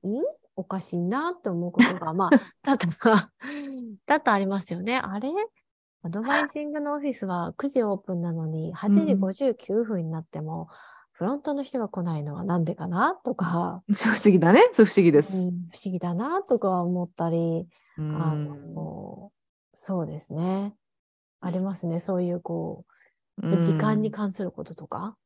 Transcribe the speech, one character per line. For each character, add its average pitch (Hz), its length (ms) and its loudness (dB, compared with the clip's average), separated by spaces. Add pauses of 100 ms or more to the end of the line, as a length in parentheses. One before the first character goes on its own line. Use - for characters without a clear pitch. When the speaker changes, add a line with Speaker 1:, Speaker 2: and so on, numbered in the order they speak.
Speaker 1:
う 180 40 -4
ん。 - 100 -2
Speaker 2:
「ん？ 311 40 -2 (340)
お 185 80 -6
か 190 160 -6
し - 140 -12
い 175 80 0
な」 262 360 -2
っ - 20 -20
て - 100 -4
思 175 180 -4
う 175 40 -10
こ - 100 0
と 180 160 2
が、 160 160 -6
ま 185 140 2
あ、 - 20 4
Speaker 1:
<laughs> - 320 2
Speaker 2:
多 277 140 2
々、 196 640 2
<laughs> 269 680 -12
多 302 120 2
々 277 140 2
あ 202 60 2
り 196 80 0
ま 196 160 -2
す - 100 -8
よ 175 80 -6
ね。 220 180 -2
「あ 196 220 -6
れ？ 262 100 -6 (720)
ア 175 60 -8
ド 190 140 -6
バ 277 180 2
イ 294 80 -2
ジ 294 160 -8
ン 294 80 -8
グ 302 80 -4
の 294 140 -4
オ 294 60 -6
フ 285 60 -4
ィ 262 80 -2
ス - 120 -8
は 175 300 -2
九 - 120 -4
時 247 140 0
オ 208 120 0
ー - 40 -6
プ 190 160 -6
ン 175 80 -2
な 170 100 -4
の 165 140 -4
に、 160 220 -4
Speaker 1:
う - 20 -8
ん。 - 20 -10
Speaker 2:
八 196 180 -2 (160)
時 - 80 4
五 190 160 0
十 247 240 0
九 220 300 -2
分 214 180 -4
に 160 80 -6
な 160 100 -6
っ 165 40 -12
て - 160 -12
も、 160 280 -8 (440)
フ - 120 -6
ロ 233 120 0
ン 285 60 -10
ト 302 120 -4
の 277 80 -4
人 269 160 -6
が 214 100 -2
来 190 140 -6
な 170 160 -2
い 147 60 -6
の 151 100 -6
は 175 100 -8
な 180 140 0
ん 165 60 2
で 156 100 -4
か 165 140 -10
な？」 240 360 0
と 262 100 -2
か。 175 540 -2
Speaker 1:
<laughs> 208 40 4
不 202 160 0
思 214 240 6
議 185 60 8
だ 165 140 8
ね。 294 100 12 (100)
そ 240 120 8
う、 - 20 2
不 - 100 -2
思 196 80 8
議 170 80 8
で 143 100 8
す。 190 140 -4
Speaker 2:
う 180 140 0
ん、 175 200 -8
不 - 140 -18
思 190 80 -4
議 180 60 -2
だ 175 160 -4
な 294 280 -2
と 247 160 2
か 185 240 2
思 175 220 0
っ 175 40 -12
た 170 220 -2
り、 165 380 0 (300)
Speaker 1:
う 151 40 -4
ん。 151 140 -4
Speaker 2:
あ 156 180 0
の、 151 960 -10 (440)
そ 185 300 -4
う - 20 -8
で 151 140 -10
す - 140 -16
ね。 190 400 -2 (680)
あ 180 100 -6
り 180 100 -2
ま 190 160 -4
す 170 100 -8
ね。 170 140 -2
そ 190 160 -4
う 180 60 0
い 175 100 -2
う 175 80 -4
こ 165 440 -8 (540)
う、 - 80 -6
Speaker 1:
う 170 120 2
ん。 170 40 4
Speaker 2:
時 165 120 2
間 214 260 2
に 214 100 -2
関 208 220 -4
す 202 100 -8
る 180 80 -6
こ 170 140 -12
と 170 100 -16
と 156 120 -16
か。 202 400 -10